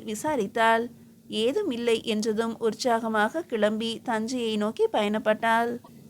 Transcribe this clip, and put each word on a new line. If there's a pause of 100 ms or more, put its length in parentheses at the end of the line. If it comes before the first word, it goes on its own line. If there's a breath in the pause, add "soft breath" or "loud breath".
விசாரித்தாள். (420 loud breath)
ஏதும்
இல்லை
என்றதும்
உற்சாகமாக
கிளம்பி (120)
தஞ்சையை
நோக்கி
பயணப்பட்டாள். (380)